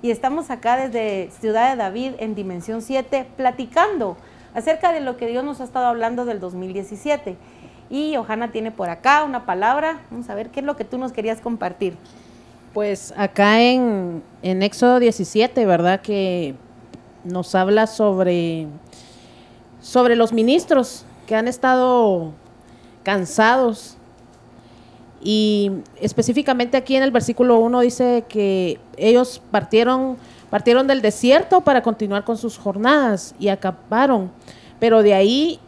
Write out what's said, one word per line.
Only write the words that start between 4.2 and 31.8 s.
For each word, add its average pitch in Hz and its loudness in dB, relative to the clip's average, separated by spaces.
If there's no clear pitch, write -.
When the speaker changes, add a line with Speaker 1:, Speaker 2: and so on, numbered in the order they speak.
Speaker 1:
acerca 320 0
de 320 -2
lo 254 -6
que 233 -8
Dios 247 -4
nos 285 -10
ha 254 -10
estado 247 -4
hablando 240 -2
del 220 -6
dos 180 -10
mil 185 -10
diecisiete. 202 -6
Y 302 -4
Johanna 226 -6
tiene 220 -6
por 202 -8
acá 269 2
una 262 -8
palabra. 262 -2
Vamos 240 -14
a 208 -12
ver 226 -10
qué 277 -10
es 277 -8
lo 285 -6
que - -8
tú 254 -10
nos 254 -8
querías 226 -6
compartir. 185 -6
Speaker 2:
Pues 208 -4
acá 202 4
en, 220 0
en 185 -2
Éxodo 247 2
diecisiete, 226 0
¿verdad? 180 2
Que 180 -4
nos 180 -8
habla 208 4
sobre, 175 0
sobre 247 2
los 226 2
ministros 254 0
que 220 -4
han 220 0
estado 247 2
cansados. 220 0
Y 208 0
específicamente 247 0
aquí 262 0
en 262 4
el 269 2
versículo 240 2
uno 240 2
dice 240 2
que 190 -2
ellos 240 2
partieron, 247 0
partieron 240 2
del 269 2
desierto 294 4
para 262 4